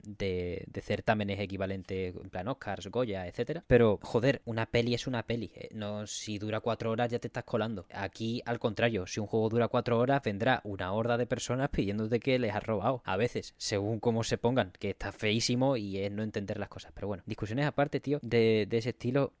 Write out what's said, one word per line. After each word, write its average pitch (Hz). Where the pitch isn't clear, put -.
de, 90
de -
certámenes 101
equivalentes, 95
en 98
plan 92
Oscars, 98
Goya, 95
etcétera. 123
Pero, 117
joder, 120
una 113
peli 120
es 117
una 123
peli, 117
¿eh? -
No, 104
si -
dura 107
cuatro 113
horas 117
ya 117
te 123
estás -
colando. 110
Aquí, 113
al 117
contrario, 110
si -
un 104
juego 110
dura 113
cuatro 117
horas, 135
vendrá 113
una 95
horda 117
de 120
personas 127
pidiéndote 110
que 127
les 110
has 104
robado. 113
A 95
veces, 107
según 104
cómo 113
se -
pongan, 117
que 101
está -
feísimo 123
y 101
es 98
no 104
entender 104
las 101
cosas. -
Pero -
bueno, 101
discusiones 113
aparte, 143
tío, 143
de, 113
de 110
ese 113
estilo. 123